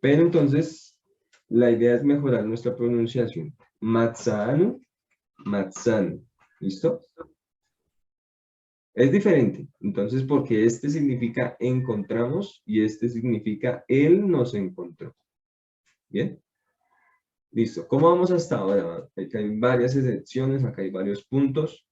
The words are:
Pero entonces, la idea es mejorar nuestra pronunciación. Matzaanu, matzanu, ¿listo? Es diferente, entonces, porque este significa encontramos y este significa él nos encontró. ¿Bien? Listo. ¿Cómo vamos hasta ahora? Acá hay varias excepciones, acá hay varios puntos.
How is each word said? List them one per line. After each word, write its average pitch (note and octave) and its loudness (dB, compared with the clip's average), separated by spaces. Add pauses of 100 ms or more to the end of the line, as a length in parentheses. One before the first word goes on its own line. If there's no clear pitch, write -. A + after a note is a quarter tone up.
Pero C#3+ 4
entonces, E3 0 (500)
la A#2+ 4
idea A#2 4
es B2 0
mejorar C#3+ 2
nuestra A#2 -4
pronunciación. A#2 -2 (260)
Matzaanu, A#2 0 (640)
matzanu, G2+ -2 (360)
¿listo? F#2+ -4 (1900)
Es B2+ 6
diferente, D#3 2 (140)
entonces, G#2 -2
porque C3 0
este A#2 2
significa B2 -2
encontramos B2 -4
y G#2+ 0
este A2 -2
significa A#2 -4
él D#3+ 4
nos D3 0
encontró. F2+ -8 (920)
¿Bien? - -6 (1080)
Listo. A2+ -4
¿Cómo D3 4
vamos F3+ 2
hasta E3+ 0
ahora? F#2+ -2
Acá F#2+ -8
hay G#2+ -4
varias B2 2
excepciones, C3 -2
acá - -6
hay F#2+ -6
varios G2 -6
puntos. C#3 -2